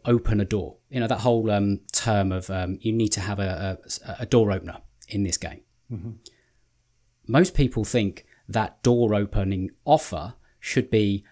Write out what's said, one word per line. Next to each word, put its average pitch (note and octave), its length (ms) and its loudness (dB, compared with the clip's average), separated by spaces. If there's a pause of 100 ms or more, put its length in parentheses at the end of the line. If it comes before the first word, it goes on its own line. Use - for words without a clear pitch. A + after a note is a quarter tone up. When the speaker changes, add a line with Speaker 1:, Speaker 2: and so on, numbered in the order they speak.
Speaker 1:
open A2+ 380 2
a F#2 40 0
door? F#2 320 -4 (120)
You C3 100 -6
know, A2+ 80 0
that A2+ 140 -2
whole, A2+ 280 2
um, G2+ 300 0 (140)
term G2 400 0
of, F#2 160 -6
um, F#2 320 -4
you A2 100 -2
need A2+ 220 0
to G2+ 80 -2
have G2 180 -4
a, F#2 400 -4 (260)
a, G2+ 180 -12
a - 20 -6
door A2 260 4
opener F#2+ 280 -6 (280)
in G#2 160 -4
this F2+ 140 -2
game. - 240 -12 (280)
Speaker 2:
Mm-hmm. A2+ 220 -10 (1160)
Speaker 1:
Most D#3 280 4
people B2 300 2
think G#2 400 -2 (240)
that G#2+ 340 -4
door A#2+ 320 4
opening G2 540 0 (160)
offer A#2 480 0 (260)
should - 300 -2
be G2+ 420 2